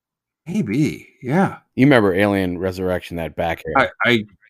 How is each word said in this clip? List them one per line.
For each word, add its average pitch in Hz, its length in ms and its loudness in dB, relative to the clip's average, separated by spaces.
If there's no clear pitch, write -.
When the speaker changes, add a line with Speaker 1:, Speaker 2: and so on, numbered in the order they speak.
Speaker 1:
maybe, 131 600 -4
yeah. 151 360 -2
Speaker 2:
You 127 120 4
remember 113 280 6
Alien 98 440 2
Resurrection, 90 580 -4
that 85 200 -8
back 85 280 -4
hair? 110 260 0
Speaker 1:
I, 117 60 2
I, 113 140 0